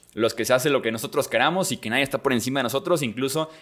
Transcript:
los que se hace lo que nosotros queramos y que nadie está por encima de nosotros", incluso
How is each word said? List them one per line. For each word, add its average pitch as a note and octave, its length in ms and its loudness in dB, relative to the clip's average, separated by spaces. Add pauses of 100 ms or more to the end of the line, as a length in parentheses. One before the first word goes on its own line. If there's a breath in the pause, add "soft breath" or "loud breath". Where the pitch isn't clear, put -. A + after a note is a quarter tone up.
(160 soft breath)
los A2 180 2
que A2+ 100 -4
se B2 100 2
hace C3 180 2
lo B2+ 100 2
que A2+ 100 0
nosotros C3 360 -2
queramos D3+ 440 0
y A#2 60 -4
que A2 140 -6
nadie C3 100 2
está C3+ 220 -2
por C3+ 100 2
encima B2 260 0
de B2+ 40 0
nosotros", D3 400 0
incluso C3+ 480 -4 (100)